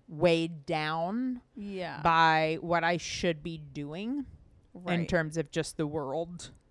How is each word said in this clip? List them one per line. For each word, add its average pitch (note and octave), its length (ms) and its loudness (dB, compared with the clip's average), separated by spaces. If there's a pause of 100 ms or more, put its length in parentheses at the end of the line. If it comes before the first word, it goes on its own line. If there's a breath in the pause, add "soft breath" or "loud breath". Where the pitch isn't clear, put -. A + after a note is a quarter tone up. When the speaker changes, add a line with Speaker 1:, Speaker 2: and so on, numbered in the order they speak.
Speaker 1:
weighed E3 580 2
down F3 720 -2 (160)
Speaker 2:
Yeah. F#3+ 460 -8
Speaker 1:
by D#3+ 580 6
what E3+ 240 2
I F3 140 4
should D#3+ 440 -2
be E3 160 -8
doing D3+ 680 -6 (480)
in F3+ 100 -16
Speaker 2:
Right. F3 240 0
Speaker 1:
terms D#3+ 280 0
of D#3 140 -2
just - 260 -4
the D#3 100 0
world D#3 640 -6 (200)